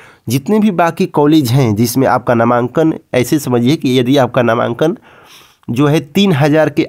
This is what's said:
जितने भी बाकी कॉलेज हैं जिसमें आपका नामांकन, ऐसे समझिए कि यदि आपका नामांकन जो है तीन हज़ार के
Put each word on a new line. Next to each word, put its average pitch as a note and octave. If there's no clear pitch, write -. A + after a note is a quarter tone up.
जितने C#3+
भी G#3+
बाकी E3+
कॉलेज D3
हैं B2
जिसमें A#2+
आपका A#2
नामांकन, A#2+
ऐसे B2+
समझिए B2+
कि C3
यदि B2+
आपका B2+
नामांकन A#2
जो B2+
है D3+
तीन G3
हज़ार D3+
के C#3+